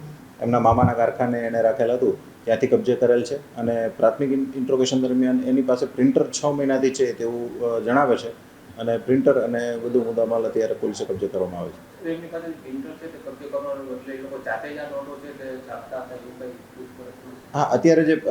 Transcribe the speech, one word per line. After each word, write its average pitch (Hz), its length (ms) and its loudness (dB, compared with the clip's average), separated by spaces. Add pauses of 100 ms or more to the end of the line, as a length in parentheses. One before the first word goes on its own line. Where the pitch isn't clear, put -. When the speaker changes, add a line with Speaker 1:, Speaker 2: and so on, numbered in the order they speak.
(420)
Speaker 1:
એમના 120 180 2
મામાના 120 340 4
કારખાને 120 460 0
એણે 117 220 -2
રાખેલ 113 300 4
હતું, - 540 -2
ત્યાંથી 113 220 2
કબજે 117 280 4
કરેલ 120 280 4
છે - 320 -8
અને 117 340 0
પ્રાથમિક 127 420 2
ઇન-, 135 240 0
ઇન્ટ્રોગેશન 131 460 2
દરમિયાન 127 440 2
એની 131 160 4
પાસે 127 240 2
પ્રિન્ટર 135 420 4
છ - 180 -4
મહિનાથી 135 440 2
છે 131 240 0
તેવું, 120 480 -6
અ, 117 180 0
જણાવે 120 380 4
છે - 300 -10 (300)
અને 113 200 0
પ્રિન્ટર 131 440 4
અને 120 340 -2
વધુ 117 280 0
મુદ્દામાલ 113 400 0
અત્યારે 110 300 0
પોલીસે 107 320 -4
કબજે 98 220 -4
કરવામાં 90 340 -4
આવે 85 80 -6
છે. - 400 -14
Speaker 2:
એમની 165 180 -8
પાસે 165 240 -10
પ્રિન્ટર 139 380 -12
છે 160 220 -16
તે 135 200 -16
કબજે 139 180 -14
કરવાનો 139 340 -6
બદલે 131 320 -12
એ 131 60 -12
લોકો 135 160 -12
જાતે 131 360 -8
જ 151 40 -12
આ 151 60 -10
નોટો 143 420 -12
છે 135 120 -16
તે 131 200 -12
છાપતા 123 400 -12
હતા, 127 180 -12
એવું 123 240 -16
કંઈ 127 100 -12
પૂછપરછ? - 1040 -16
Speaker 1:
હા, 147 80 0
અત્યારે 160 400 6
જે 156 260 2